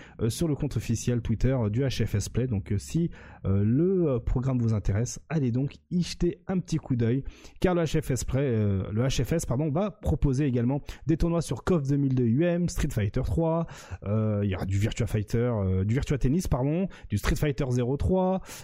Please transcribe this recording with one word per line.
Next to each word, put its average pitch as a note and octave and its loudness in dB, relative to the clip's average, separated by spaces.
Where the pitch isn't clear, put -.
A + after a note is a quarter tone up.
euh, B2+ 2
sur E3 0
le D3 0
compte C#3 -2
officiel A#2 -2
Twitter C3 2
du A2 0
H B2 0
F G2+ -2
S G2+ -2
Play. C3+ 0
Donc, G#2 -2
euh, G2+ 2
si, E3 -2
euh, G2 2
le, E3+ 2
euh, B2+ 2
programme B2+ 0
vous A2+ 2
intéresse, G#2+ -2
allez C#3 0
donc C3 -2
y F3 2
jeter - -2
un F#3+ 0
petit - -2
coup - -2
d'œil, A#2+ 2
car F#3 4
le F3 2
H D#3+ 2
F - -2
S B2 -2
Play, C3 0
euh, G#2+ 2
le A2 2
H C3 0
F - -2
S, E3 0
pardon, D3 0
va F3+ 0
proposer C#3 0
également B2 0
des D#3 2
tournois E3+ 2
sur - -6
cof E3+ 2
deux C#3+ 2
mille C3+ 2
deux B2+ 2
U B2 4
M, F3 2
Street - 0
Fighter - 0
trois, E3 0
euh, G#2+ 0
il G#2 2
y F#2+ -2
aura A2 -4
du F#2+ 0
Virtua G#2+ 0
Fighter, A#2 0
euh, F#2+ 2
du G#2+ 0
Virtua C#3 0
Tennis, D3+ 2
pardon, D3+ 0
du G#2 0
Street - 0
Fighter D3 0
zéro B2 0
trois, F#3 2